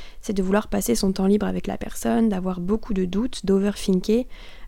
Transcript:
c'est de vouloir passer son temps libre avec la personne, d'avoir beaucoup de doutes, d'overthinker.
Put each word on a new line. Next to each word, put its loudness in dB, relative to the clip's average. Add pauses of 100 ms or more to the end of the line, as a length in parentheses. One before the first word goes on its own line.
(220)
c'est -4
de 0
vouloir 2
passer 0
son 2
temps 2
libre 4
avec -2
la -4
personne, 0
d'avoir -2
beaucoup -2
de 2
doutes, -2
d'overthinker. 2 (420)